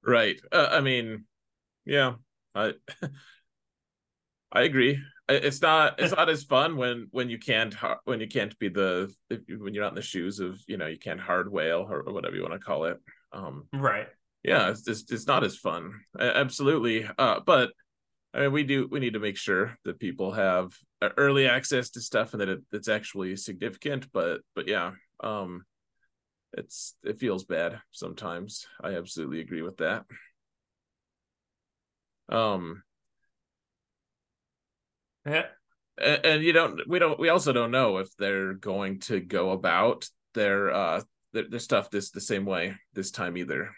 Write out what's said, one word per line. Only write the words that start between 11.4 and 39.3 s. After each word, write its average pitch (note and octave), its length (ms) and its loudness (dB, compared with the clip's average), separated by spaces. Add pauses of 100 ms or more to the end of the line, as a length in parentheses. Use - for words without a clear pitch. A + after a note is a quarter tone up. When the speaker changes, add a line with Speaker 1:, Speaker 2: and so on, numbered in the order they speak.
Speaker 1:
whale E2+ 380 0
or, D2 120 -6
or - 120 -8
whatever - 220 -6
you F#2+ 60 -4
wanna F2 180 -8
call D#2+ 260 -4
it. F2 120 -4 (340)
Um, C#2+ 420 -12
Speaker 2:
Right. A#2 340 0 (360)
Speaker 1:
yeah, G#2 260 4
it's G#2+ 140 -6
just, G#2+ 280 -6
it's A2 160 -6
not C3 160 4
as - 140 -2
fun. E2+ 440 -6 (180)
A-, B2 180 2
absolutely. B2+ 680 2 (100)
Uh, A#2+ 280 4
but, C3+ 260 6 (640)
I B2+ 80 0
mean, C#3 120 2
we D3 100 2
do, C3+ 260 0
we C3+ 100 -4
need A#2+ 140 -2
to G#2+ 60 -4
make G2+ 180 -4
sure G2+ 480 0
that - 140 -8
people G2 320 -4
have, F#2 420 0 (280)
uh, G#2 160 0
early C#3 300 4
access B2 440 0
to A#2+ 100 -12
stuff A2 320 -2
and G#2+ 80 -4
that G2 80 -2
it, F2+ 120 -4 (100)
it's G#2 160 -8
actually G2 480 -4
significant. A2 760 -8
But, E2+ 300 -2 (140)
but - 120 -6
yeah, F#2 240 -2 (300)
um, F#2+ 420 -8 (880)
it's, - 500 -12
it G#2 160 -6
feels G2 260 -4
bad E2+ 340 -4 (120)
sometimes. F2+ 760 -10 (140)
I F#2+ 140 -6
absolutely D#2+ 440 -8
agree D#2+ 220 -8
with F2 160 -10
that. E2 280 -4 (2250)
Um, F#2+ 540 -2 (2500)
Speaker 2:
Yeah. D#3 200 0 (540)
Speaker 1:
a-, D3 260 4
and D#3 180 4
you E3 100 4
don't, D#3 340 2
we F3 120 0
don't, E3 200 2
we E3 100 4
also D3 240 4
don't A#2 180 2
know A#2+ 260 4
if F#2+ 200 -4
they're G2 360 -2
going F#2+ 480 -4
to G2+ 180 -2
go F2+ 320 0